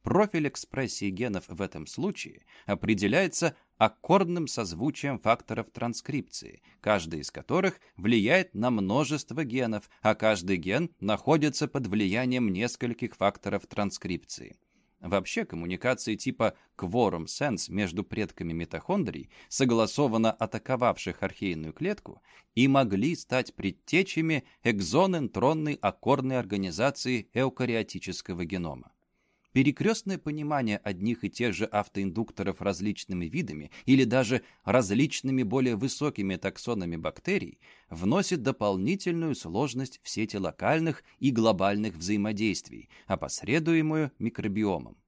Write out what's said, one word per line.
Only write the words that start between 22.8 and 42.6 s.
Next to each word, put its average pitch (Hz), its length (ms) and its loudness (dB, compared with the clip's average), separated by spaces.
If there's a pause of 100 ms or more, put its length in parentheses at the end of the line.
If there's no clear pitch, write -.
стать - 380 -4
предтечами 160 880 0 (200)
экзонентронной 139 1120 2
аккордной 131 640 0
организации 104 920 -2
эукариотического 113 1120 -2
генома. 78 460 -6 (640)
Перекрёстное 165 640 2
понимание 147 600 -2
одних 101 460 -2
и 104 60 -4
тех 117 240 -2
же 92 120 -2
автоиндукторов 98 960 -4
различными 95 680 -4
видами 76 440 -8 (140)
или 131 180 6
даже 123 380 2 (240)
различными 127 800 2
более 123 320 2
высокими 104 600 -2
таксонами 92 600 -4
бактерий 90 640 -4 (300)
вносит 131 520 0
дополнительную 135 960 0
сложность 123 640 -4
в - 80 -12
сети 104 280 -4
локальных 127 680 0 (160)
и 131 100 2
глобальных 104 680 2
взаимодействий, 101 920 -2 (160)